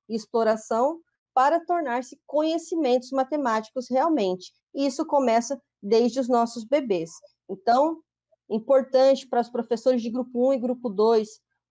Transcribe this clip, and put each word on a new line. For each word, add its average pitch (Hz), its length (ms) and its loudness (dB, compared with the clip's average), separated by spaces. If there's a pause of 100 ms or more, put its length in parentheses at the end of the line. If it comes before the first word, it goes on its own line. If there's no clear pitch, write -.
e 214 60 -6
exploração 226 840 -2 (340)
para 302 300 2
tornar-se 277 600 -4
conhecimentos 311 840 -2
matemáticos 262 760 -4
realmente. 247 640 0 (220)
E 277 120 -2
isso 285 200 -4
começa 262 520 0 (240)
desde 233 380 2
os 240 80 -4
nossos 233 360 0
bebês. 214 460 -2 (380)
Então, 262 540 0 (480)
importante 262 760 2
para 240 140 0
os 233 80 -4
professores 233 540 -2
de 226 80 -6
grupo 247 380 -2
um 269 40 2
e 269 60 0
grupo 247 320 -4
dois 214 500 0 (300)